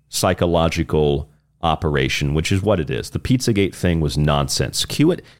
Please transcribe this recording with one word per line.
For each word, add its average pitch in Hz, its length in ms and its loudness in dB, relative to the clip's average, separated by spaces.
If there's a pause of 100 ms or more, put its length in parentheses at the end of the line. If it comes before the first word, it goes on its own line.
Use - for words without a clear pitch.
psychological 80 1200 0 (320)
operation, 73 720 0
which 78 180 0
is 95 120 0
what 98 160 2
it 67 100 -4
is. 62 220 -6
The - 80 -6
Pizzagate 113 560 0
thing 85 260 0
was 76 160 -2
nonsense. 71 680 0
Q-, 160 320 2 (220)